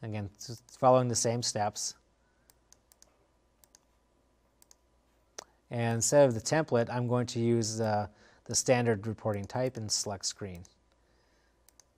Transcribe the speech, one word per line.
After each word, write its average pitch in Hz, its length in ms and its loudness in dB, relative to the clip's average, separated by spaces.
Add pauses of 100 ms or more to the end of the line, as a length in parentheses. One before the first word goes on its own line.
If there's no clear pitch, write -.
again, 107 260 -6 (100)
s-, - 220 -14 (180)
following 127 300 6
the 113 80 0
same 120 260 0
steps. - 520 -4 (3750)
And 117 240 0
instead 139 340 6
of 117 60 2
the 110 60 -4
template, 127 500 0
I'm 123 180 -2
going 123 200 0
to 120 120 -4
use 113 380 2
the, 107 320 0 (340)
the 117 100 -8
standard 117 520 2
reporting 104 400 -4
type 127 320 -4
and 107 120 -8
select - 360 -6
screen. 90 380 -10 (1300)